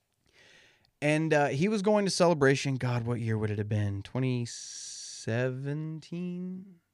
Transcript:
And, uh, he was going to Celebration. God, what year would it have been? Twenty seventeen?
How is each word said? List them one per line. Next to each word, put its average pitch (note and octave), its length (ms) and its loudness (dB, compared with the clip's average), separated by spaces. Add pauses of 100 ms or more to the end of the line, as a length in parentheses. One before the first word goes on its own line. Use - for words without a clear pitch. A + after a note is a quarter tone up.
(1000)
And, D#3 320 2
uh, C#3+ 140 6
he C#3 200 2
was G#3+ 140 0
going G#3 240 4
to F3+ 60 0
Celebration. C#3 640 4
God, A#2+ 300 -2
what A#2+ 140 -2
year A2+ 180 0
would G#2+ 120 0
it G#2 80 -2
have G#2 120 -2
been? G2+ 340 0
Twenty B2 420 -2
seventeen? D#3 2250 -6 (280)